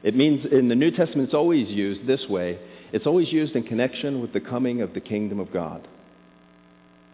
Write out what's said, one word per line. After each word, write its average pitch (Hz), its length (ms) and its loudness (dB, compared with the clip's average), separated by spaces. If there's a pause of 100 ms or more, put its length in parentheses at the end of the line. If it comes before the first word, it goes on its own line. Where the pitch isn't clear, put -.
It 107 120 2
means 139 340 4
in 127 200 6
the 117 60 2
New 156 160 4
Testament, 160 360 0
it's 156 80 -2
always 151 320 2
used 101 400 -2
this 131 220 0
way. 90 300 -2 (340)
It's 110 120 -2
always 160 240 2
used 151 280 0
in 113 60 -2
connection 127 580 -2
with 117 100 -6
the 104 80 -2
coming 123 420 -2
of 87 120 -6
the - 80 -8
kingdom 104 400 -4
of 87 100 -8
God. 85 340 -6 (1300)